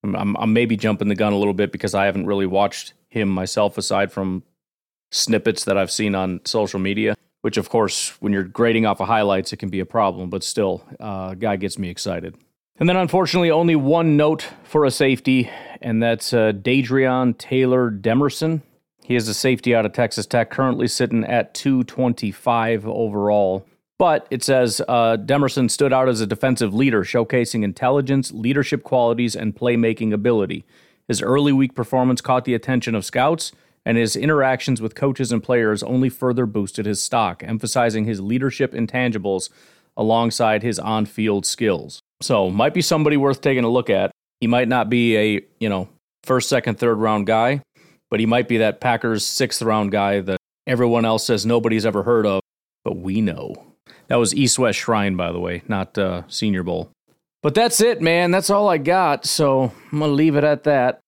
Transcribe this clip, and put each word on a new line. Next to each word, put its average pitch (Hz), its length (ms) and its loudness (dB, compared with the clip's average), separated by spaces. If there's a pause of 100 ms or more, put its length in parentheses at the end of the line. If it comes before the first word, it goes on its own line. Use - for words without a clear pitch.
I'm, 101 140 -4
I'm, 101 200 -4
I'm 110 160 0
maybe 117 240 2
jumping 104 320 -2
the 104 60 0
gun 104 180 0
a 101 60 0
little 101 160 0
bit 98 180 -2
because 101 220 -6
I 98 120 2
haven't 95 200 -2
really 98 200 0
watched 98 460 -2 (160)
him 107 200 -2
myself, 98 500 -2
aside 98 340 -2
from 92 300 -4 (680)
snippets - 540 0
that 98 140 0
I've 95 140 -2
seen 104 220 -2
on 95 300 -2
social 101 360 -4
media, 104 340 -2 (280)
which, 110 140 -4
of 107 120 -4
course, - 420 0 (100)
when 104 120 -2
you're 98 120 0
grading 113 420 2
off 101 140 0
of 95 80 -4
highlights, 101 440 0
it - 60 -12
can 101 100 -8
be 95 120 -4
a 92 40 -2
problem, 92 460 -2
but 92 140 -6
still, 95 400 -2 (160)
uh, 95 340 -8
guy 101 220 -2
gets 95 200 -6
me 92 140 -6
excited. 87 460 -8 (420)
And 165 100 2
then, 180 80 2
unfortunately, 175 540 2
only 165 260 4
one 151 400 2
note 151 300 2 (180)
for 151 200 2
a 131 60 4
safety, 131 600 2 (300)
and 113 220 -2
that's, 117 300 -2
uh, 110 200 4
Dadrion 127 840 0
Taylor 127 540 0
Demerson. 139 720 -2 (420)
He 120 100 -2
is 110 140 0
a 107 60 -4
safety 123 400 0
out 113 100 4
of 104 80 -2
Texas 113 340 -2
Tech, 117 240 0
currently 123 380 0
sitting 113 360 -2
at 117 280 -2
two 131 320 0
twenty-five 117 1000 -2
overall. 104 800 0 (320)
But 170 320 2
it 131 120 -4
says, 127 460 2
uh, 113 280 2
"Demerson 131 540 0
stood 139 220 0
out 131 160 2
as 113 120 0
a 110 60 0
defensive 117 460 0
leader, 113 300 2
showcasing 117 640 -2
intelligence, 131 680 0
leadership 131 520 -2
qualities, 120 520 0
and 107 180 -4
playmaking 113 580 0
ability. 104 520 0 (440)
His 110 120 0
early 143 320 2
week 135 220 2
performance 127 460 0
caught 127 240 0
the 123 100 -2
attention 117 400 -2
of 101 100 -2
scouts, 151 480 -2 (320)
and 117 140 2
his 113 180 0
interactions 131 640 0
with 110 140 -6
coaches 135 360 -2
and 113 120 0
players 110 400 0
only 127 260 0
further 123 380 -2
boosted 104 400 -4
his 104 160 -2
stock, 104 420 -2
emphasizing 110 600 0
his 104 160 -4
leadership 127 520 -2
intangibles 110 800 -2 (460)
alongside 113 640 2
his 110 160 -4
on-field 107 640 -2
skills." - 560 -4 (220)
So, 98 280 2
might 120 240 0
be 180 80 0
somebody 151 340 2
worth 139 240 0
taking 131 240 2
a 113 40 0
look 120 220 0
at. 98 220 2 (280)
He 120 60 0
might 120 220 2
not 117 200 0
be 117 280 2
a, 107 260 0 (160)
you 110 100 -2
know, 92 200 -4 (360)
first, 127 240 0
second, 120 300 0
third 117 200 2
round 107 280 0
guy, 117 360 2 (480)
but 110 100 -2
he 113 60 2
might 117 220 2
be 117 100 0
that 107 220 0
Packers 117 440 -2
sixth - 380 -4
round 107 300 0
guy 101 280 0
that 95 180 -4 (280)
everyone 120 380 2
else 113 200 0
says 107 220 0
nobody's 113 400 0
ever 101 180 0
heard 113 220 2
of, 98 140 0 (440)
but 101 120 -4
we 95 240 -4
know. 78 460 -6 (400)
That 123 100 0
was 117 180 2
East 135 240 2
West 117 200 2
Shrine, 101 380 0
by 87 160 -4
the 87 80 -6
way, 90 260 -6
not, 95 320 -4
uh, 90 300 -2
Senior 98 340 -2
Bowl. 87 280 -6 (520)
But 147 120 0
that's 233 260 2
it, 220 200 4
man. 170 300 4
That's 185 200 2
all 202 180 4
I 165 100 2
got, 160 460 2
so 135 480 2 (180)
I'm 151 80 -4
gonna 151 140 0
leave 147 240 4
it 143 80 2
at 147 180 2
that. 131 460 2